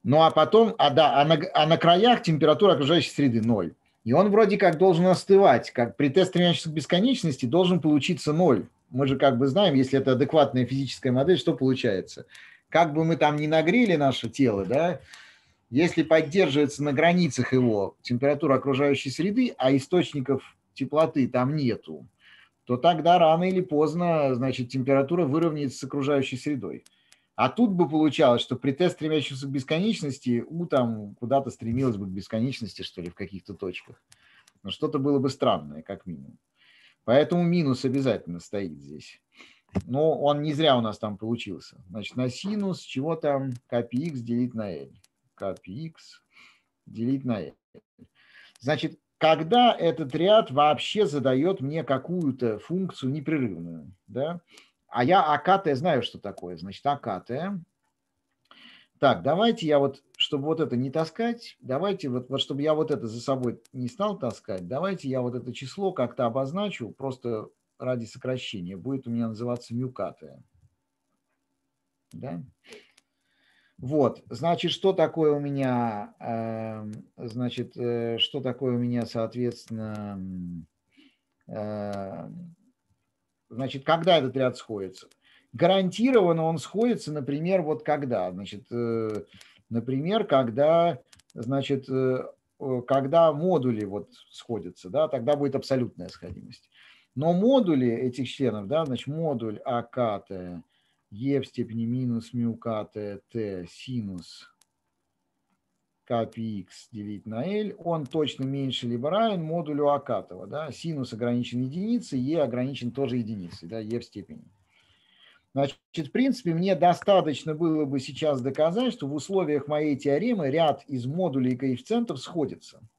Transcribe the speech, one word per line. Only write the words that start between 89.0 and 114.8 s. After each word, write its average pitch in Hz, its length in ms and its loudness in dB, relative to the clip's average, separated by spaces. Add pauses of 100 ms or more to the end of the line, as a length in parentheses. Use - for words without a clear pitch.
например, 135 540 -2
когда, 143 760 2 (340)
значит, 135 540 -4
э, 131 400 0 (320)
э, 127 260 -4
когда 143 460 4
модули 143 520 0
вот 98 260 -10 (200)
сходятся, 92 580 -10
да, 143 200 0
тогда 143 280 -2
будет 139 200 -2
абсолютная 117 520 -4
сходимость. - 640 -18 (460)
Но 156 160 2
модули 180 560 4
этих 123 400 -4
членов, 107 400 -4
да, 156 160 -2
значит, 131 240 -8
модуль 131 560 -4
А 120 180 -4
К 113 460 -4
Т, 90 340 -12 (480)
Е 135 300 -2
в 135 60 -10
степени 113 380 -6
минус 120 480 -4
мю 117 240 -2
К 110 300 -6
Т, 101 340 -10 (100)
Т 101 400 -6
синус 101 800 -10 (1500)
К 113 220 -2
пи 110 360 -8
икс - 280 -20
делить 104 360 -12
на 110 200 -6
L, 208 320 -4
он 165 280 -4
точно 151 360 -2
меньше 135 460 -4
либо 120 220 -2
равен 202 340 0
модулю 151 460 -2
А 143 100 2
К 110 220 -4
Т, 90 260 -16
да, 139 240 -10
синус 147 400 -8
ограничен 120 480 -4
единицей, 175 580 -4
Е 147 240 0
ограничен 123 480 -4
тоже 127 280 -4
единицей, 101 500 -8
да, 110 100 -10
Е 113 220 -6
в 117 40 -16
степени. - 380 -16 (1080)